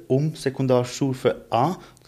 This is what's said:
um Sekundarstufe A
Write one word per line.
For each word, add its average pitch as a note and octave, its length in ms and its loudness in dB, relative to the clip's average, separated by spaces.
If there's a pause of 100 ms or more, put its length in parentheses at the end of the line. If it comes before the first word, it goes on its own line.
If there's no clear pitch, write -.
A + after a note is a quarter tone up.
um D3+ 260 0
Sekundarstufe B2+ 1160 0
A C#3 240 2 (320)